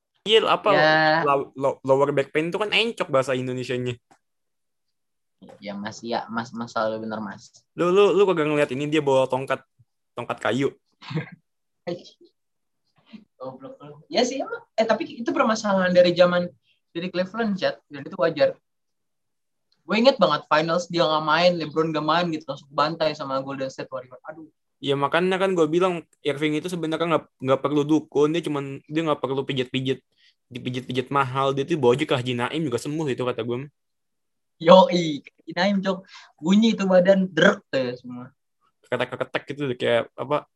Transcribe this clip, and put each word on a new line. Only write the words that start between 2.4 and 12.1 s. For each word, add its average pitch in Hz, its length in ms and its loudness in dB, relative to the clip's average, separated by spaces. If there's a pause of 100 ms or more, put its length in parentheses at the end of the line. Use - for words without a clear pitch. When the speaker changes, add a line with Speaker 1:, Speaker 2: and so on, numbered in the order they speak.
Speaker 1:
itu 185 80 -4
kan 208 100 -2
encok 220 400 -2
bahasa 135 240 0
Indonesianya. 127 640 -4 (1600)
Speaker 2:
Ya, 101 160 -12
Mas, 104 280 -10
ya, 117 280 -6
Mas, 117 240 -8
Mas 117 200 -10
selalu 110 320 -4
bener, 110 160 -8
Mas. 98 320 -14 (200)
Speaker 1:
Lu, 170 160 -2
lu, 190 240 6
lu 190 120 4
kagak 180 200 2
ngeliat 147 280 2
ini 139 120 -4
dia 151 160 2
bawa 135 240 4
tongkat, 131 360 -2 (520)
tongkat - 260 -8
kayu. 131 340 0 (280)
Speaker 2:
<laughs> - 840 -14 (1500)